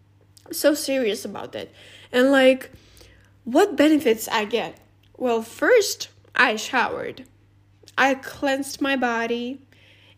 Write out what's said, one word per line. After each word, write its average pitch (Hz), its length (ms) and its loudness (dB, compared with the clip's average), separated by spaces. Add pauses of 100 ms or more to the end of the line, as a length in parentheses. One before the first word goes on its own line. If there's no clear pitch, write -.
(500)
so 302 220 2
serious 262 540 -4
about - 280 -12
it. 107 160 -12 (400)
And, 254 220 4
like, 262 380 4 (760)
what 311 320 2
benefits 269 520 2
I 214 180 -2
get? 208 320 -4 (400)
Well, 233 240 -2
first, 381 680 0 (260)
I 240 220 2
showered. - 680 -4 (760)
I 269 160 2
cleansed 269 680 -6
my 277 160 0
body, 240 640 -4 (580)